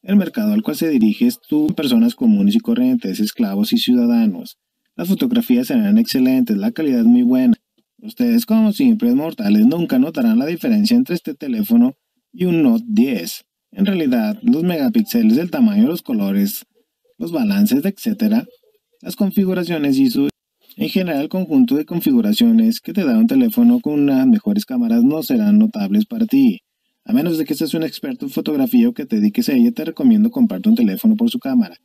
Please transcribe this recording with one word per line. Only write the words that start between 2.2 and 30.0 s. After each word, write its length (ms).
y 40
corrientes, 600
esclavos 540
y 40
ciudadanos. 800
Las 140
fotografías 580
serán 300
excelentes, 580
la 160
calidad 300
es 40
muy 180
buena. 320
Ustedes, 480
como 260
simples 420
mortales, 520
nunca 340
notarán 400
la 60
diferencia 500
entre 200
este 180
teléfono 640
y 140
un 180
Note 240
diez. 560
En 140
realidad, 560
los 220
megapíxeles, 760
el 140
tamaño, 340
los 160
colores, 640
los 160
balances, 500
etcétera, 640
las 160
configuraciones 840
y 100
su 180
en 80
general, 360
el 40
conjunto 480
de 80
configuraciones 960
que 140
te 100
da 140
un 100
teléfono 540
con 140
unas 300
mejores 380
cámaras 400
no 200
serán 340
notables 480
para 200
ti. 360
A 80
menos 260
de 60
que 100
seas 200
un 100
experto 420
en 60
fotografía 560
o 60
que 120
te 120
dediques 320
a 60
ella, 180
te 100
recomiendo 480